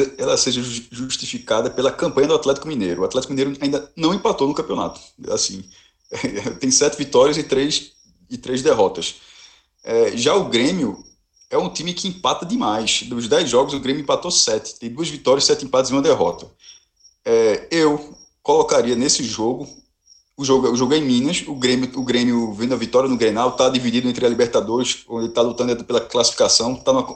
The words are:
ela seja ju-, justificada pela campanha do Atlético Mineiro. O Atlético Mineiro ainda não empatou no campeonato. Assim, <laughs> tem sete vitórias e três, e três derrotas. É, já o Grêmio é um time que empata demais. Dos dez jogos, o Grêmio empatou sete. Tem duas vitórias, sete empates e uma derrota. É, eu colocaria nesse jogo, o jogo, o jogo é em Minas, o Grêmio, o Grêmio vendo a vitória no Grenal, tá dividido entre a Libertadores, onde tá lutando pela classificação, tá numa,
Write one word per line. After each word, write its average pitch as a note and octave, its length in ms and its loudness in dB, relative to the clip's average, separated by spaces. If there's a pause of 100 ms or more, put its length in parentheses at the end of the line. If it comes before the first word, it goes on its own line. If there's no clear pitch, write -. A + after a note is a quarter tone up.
(180)
ela C3+ 180 0
seja B2 260 0
ju-, A#2 280 -8
justificada B2 800 -4
pela C3 240 -2
campanha D3 360 0
do D#3+ 60 2
Atlético C#3 320 0
Mineiro. F#2 360 -4
O - 20 0
Atlético B2+ 280 -4
Mineiro C#3 280 -2
ainda C#3 360 -4
não E3 180 0
empatou G3 340 0
no D3 60 -2
campeonato. - 460 -6 (300)
Assim, F#2+ 340 -4 (480)
<laughs> - 480 -8
tem C3 100 -2
sete D3 260 2
vitórias C#3 400 4
e D3+ 60 -2
três, C#3+ 500 -2 (380)
e B2 80 -10
três B2+ 240 -4
derrotas. G#2+ 540 2 (680)
É, A2+ 340 2
já C3+ 180 2
o F3+ 140 2
Grêmio B2 480 0 (540)
é C3+ 80 0
um F3+ 100 0
time E3+ 240 -8
que F#3+ 160 -6
empata D3+ 380 -4
demais. A2+ 560 -2
Dos A#2+ 260 -6
dez D3+ 220 2
jogos, C#3 240 2
o C3+ 60 -4
Grêmio C3+ 220 -4
empatou C#3 280 -2
sete. - 480 0
Tem A#2 120 -10
duas D3+ 180 -6
vitórias, C#3 360 2
sete D3 200 2
empates B2+ 260 0
e B2+ 40 0
uma C#3 60 2
derrota. G2 460 2 (800)
É, A2+ 460 2
eu D3+ 460 2 (260)
colocaria D3 520 4
nesse C3+ 300 0
jogo, A#2 420 -4 (680)
o C#3 80 -6
jogo, C3 240 4
o A#2+ 80 0
jogo B2+ 180 2
é D#3 40 6
em D3+ 60 0
Minas, C3 420 0
o D3+ 80 -8
Grêmio, B2+ 400 0
o C3+ 80 -4
Grêmio A#2+ 500 0
vendo A#2 220 -4
a - 20 0
vitória B2 320 2
no B2+ 80 0
Grenal, A2+ 360 2
tá C3 160 2
dividido B2 400 0
entre B2 180 0
a - 20 6
Libertadores, A#2 800 0
onde A2+ 200 -4
tá A#2 120 0
lutando A#2+ 440 0
pela A#2+ 160 0
classificação, A#2 760 2
tá C3 180 0
numa, B2+ 240 0